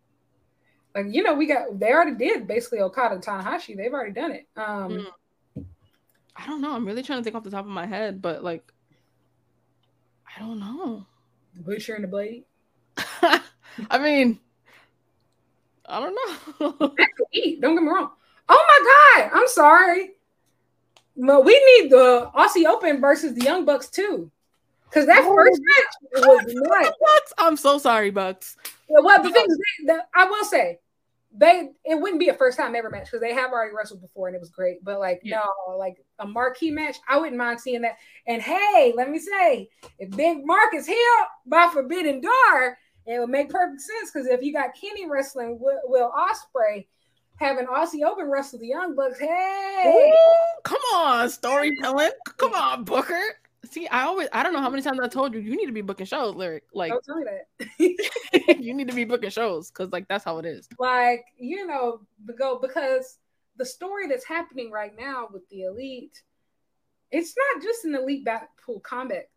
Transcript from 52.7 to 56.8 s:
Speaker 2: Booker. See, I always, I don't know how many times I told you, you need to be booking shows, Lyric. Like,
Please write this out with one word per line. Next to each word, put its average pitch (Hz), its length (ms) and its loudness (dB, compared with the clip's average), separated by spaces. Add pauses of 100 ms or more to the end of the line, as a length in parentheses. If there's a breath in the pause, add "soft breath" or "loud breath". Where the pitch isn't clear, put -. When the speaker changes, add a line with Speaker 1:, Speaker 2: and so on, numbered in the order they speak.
Speaker 2:
Booker. 339 560 -4 (240)
See, 320 220 -14
I 247 160 -2
always, 339 280 -4
I 240 120 -4
don't 349 100 -4
know 277 80 -4
how 262 80 -4
many 269 140 -6
times 262 160 -6
I 247 80 -4
told 262 260 -4
you, 226 60 -10
you 214 160 -8
need 403 100 -4
to 269 60 -10
be 214 100 -10
booking 190 240 -12
shows, 240 300 -6
Lyric. 165 360 -12
Like, 180 200 -8